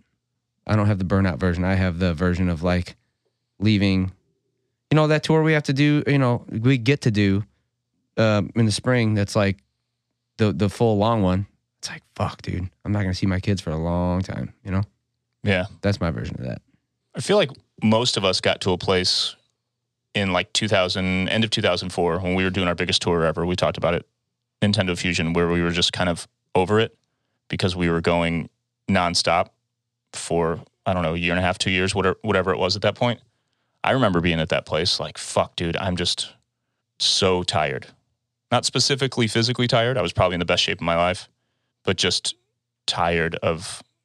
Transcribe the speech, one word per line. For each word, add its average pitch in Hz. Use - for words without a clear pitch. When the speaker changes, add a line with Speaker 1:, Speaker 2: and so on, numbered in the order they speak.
Speaker 1:
I 110
don't 104
have 104
the 95
burnout 95
version. 90
I 92
have 92
the 87
version 90
of, 82
like, 90
leaving, 95
you 151
know, 156
that 151
tour 156
we 160
have 151
to 143
do, 147
you 139
know, 120
we 123
get 135
to 120
do, 101
uh, 107
in 117
the 104
spring. 117
That's, 101
like, 98
the, 107
the 95
full 107
long 110
one. 92
It's -
like, -
"Fuck, -
dude, 92
I'm 101
not 104
gonna 92
see 98
my 92
kids 98
for 82
a 78
long 87
time," -
you 98
know? 95
Speaker 2:
Yeah. 95
Speaker 1:
That's 98
my 85
version -
of 64
that. 60
Speaker 2:
I -
feel 196
like 160
most 110
of 101
us 92
got -
to 95
a 87
place -
in, 98
like, 90
two -
thousand, 92
end 110
of 110
two 110
thousand 90
four, 85
when 90
we 92
were 92
doing 92
our 87
biggest 90
tour 85
ever. 82
We 90
talked 82
about 85
it, 76
Nintendo 98
Fusion, 82
where 85
we 85
were 85
just 85
kind 92
of 80
over 101
it -
because 92
we 87
were 85
going 85
nonstop 87
for, 85
I 95
don't 90
know, 80
a 85
year 87
and 87
a 90
half, 90
two 98
years, 92
whatever, 92
whatever 95
it 57
was 90
at 98
that 104
point. 123
I 104
remember 104
being 82
at 80
that 71
place 78
like, 78
"Fuck, -
dude, 85
I'm 92
just -
so 92
tired." 71
Not 120
specifically 127
physically 120
tired. 120
I 90
was 87
probably 92
in 87
the 87
best 87
shape 92
of 80
my 85
life, 87
but 95
just -
tired 85
of, 85